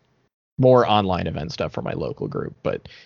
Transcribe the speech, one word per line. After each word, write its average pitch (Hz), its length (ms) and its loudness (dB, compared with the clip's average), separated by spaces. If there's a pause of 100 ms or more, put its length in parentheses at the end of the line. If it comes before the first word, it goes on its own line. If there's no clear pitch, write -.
(580)
more 127 280 6
online 92 420 0
event 76 260 -6
stuff 82 180 -6
for - 100 -8
my - 120 -6
local 69 340 -6
group, - 360 -8
but - 260 -6 (160)